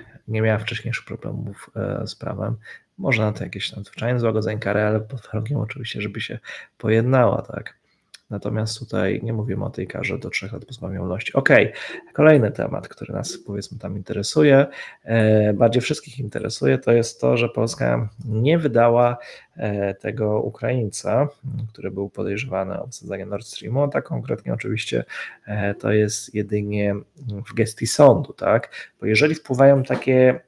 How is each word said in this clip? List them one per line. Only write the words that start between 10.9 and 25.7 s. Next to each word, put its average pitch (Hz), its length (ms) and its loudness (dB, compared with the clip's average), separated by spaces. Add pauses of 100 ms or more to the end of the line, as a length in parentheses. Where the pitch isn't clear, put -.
wolności. 90 320 -6
Okej, 135 400 6 (400)
kolejny 147 380 6
temat, - 380 -6
który - 240 -14
nas, - 340 -8
powiedzmy, 101 320 -10
tam 101 180 -10
interesuje, 139 680 4 (380)
e, 107 500 4
bardziej 120 280 4
wszystkich - 360 -6
interesuje, 123 600 0
to 117 140 2
jest 117 280 2
to, 127 160 2
że 117 120 0
Polska 120 600 -2 (160)
nie 120 340 2
wydała, 120 600 4 (380)
e, 101 380 -2
tego 107 460 -2
Ukraińca, 117 800 -2
m, 147 80 0 (440)
który 98 180 -10
był 98 200 -6
podejrzewany 98 680 -6
o - 40 -8
obsadzenie 98 440 -10
Nord 101 200 -10
Streamu, 123 360 -4
a 143 60 2
tak 139 160 -4
konkretnie 120 500 -6
oczywiście, 110 500 -4 (420)
e, 104 280 -2